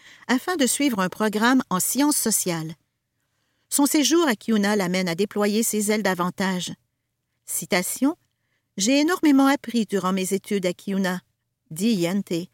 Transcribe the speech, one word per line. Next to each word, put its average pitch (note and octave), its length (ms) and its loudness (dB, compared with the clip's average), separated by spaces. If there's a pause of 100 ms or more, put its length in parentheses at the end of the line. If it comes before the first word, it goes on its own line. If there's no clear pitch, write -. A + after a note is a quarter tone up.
(280)
afin D4 300 0
de B3 80 4
suivre A#3+ 340 0
un F#3 100 0
programme A3 600 0
en F#3 100 0
sciences C#4+ 380 0
sociales. E3 580 -2 (920)
Son C#4+ 200 2
séjour D#4 400 2
à A3+ 80 2
Kiuna G#3 400 0
l'amène F#3 340 0
à E3 60 -2
déployer G#3 480 -2
ses G#3+ 280 -2
ailes G#3+ 120 0
davantage. F3+ 680 -2 (760)
Citation, « - 680 -2 (640)
J'ai A#3+ 220 2
énormément D4 480 4
appris A#3 380 0
durant F#3 280 -2
mes F#3+ 200 -2
études G3 340 -2
à F3+ 40 0
Kiuna », F#3 480 -4 (520)
dit G3 220 0
Yente. F3 600 -2